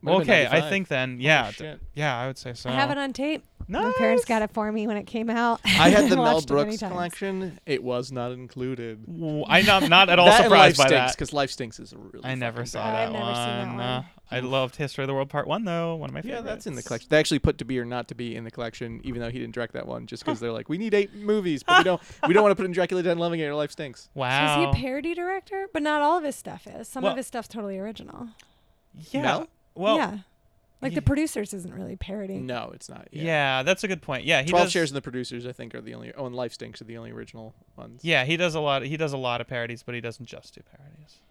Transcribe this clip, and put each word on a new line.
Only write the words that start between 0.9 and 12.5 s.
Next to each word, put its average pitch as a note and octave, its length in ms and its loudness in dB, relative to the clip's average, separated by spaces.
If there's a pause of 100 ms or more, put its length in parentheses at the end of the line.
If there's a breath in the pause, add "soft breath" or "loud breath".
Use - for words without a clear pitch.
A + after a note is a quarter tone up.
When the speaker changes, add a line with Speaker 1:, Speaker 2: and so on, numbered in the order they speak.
Speaker 1:
Holy B2 120 -8
Speaker 2:
yeah, C#3+ 260 4
d-, G#2 80 -10
Speaker 1:
shit. D3+ 220 -12 (140)
Speaker 2:
yeah, C#3+ 260 -2
I B2+ 80 -4
would C3+ 100 -8
say B2+ 180 -12
so. - 140 -8
Speaker 3:
I B3 40 -2
have C4+ 160 0
it C#4+ 80 -2
on C#4 160 -4
tape. D4 300 -4 (240)
My G4+ 300 -2
parents B4 260 2
Speaker 2:
Nice. - 40 -8
Speaker 3:
got A3+ 140 0
it G#3+ 100 -4
for G#3+ 200 -4
me G#3+ 160 -4
when G#3+ 100 -2
it G3 80 -8
came A3+ 240 -4
out. A#3 320 0
<laughs> - 40 -10
Speaker 1:
I F#3 240 6
had D4 200 6
the F#3+ 40 6
Speaker 3:
I - 20 6
Speaker 1:
Mel D3+ 200 4
Speaker 3:
watched D3 140 0
it C#3 40 2
many C#3+ 120 4
Speaker 1:
Brooks G#3+ 140 -4
Speaker 3:
times. G3 120 -6
Speaker 1:
collection. F#3 760 -6
It C#3+ 160 -2
was B2 280 -4
not B2 200 -6
included. B2 760 -8
Speaker 2:
W-, D#3 420 -6
I'm F3+ 180 6
not, F#3+ 220 6
not F3+ 220 8
at F3 100 8
all F3 60 10
Speaker 1:
That G#3 160 12
and - 40 8
Speaker 2:
surprised D3+ 340 10
Speaker 1:
Life C3+ 100 8
Speaker 2:
by C3+ 60 6
Speaker 1:
Stinks, B2+ 180 4
Speaker 2:
that. - 40 -8
Speaker 1:
'cause D3 160 -6
Life C#3+ 180 0
Stinks A#2 280 -10
is - 140 -16
a - 40 -20
really - 280 -18
Speaker 2:
I C3 100 -6
never A#2+ 260 -6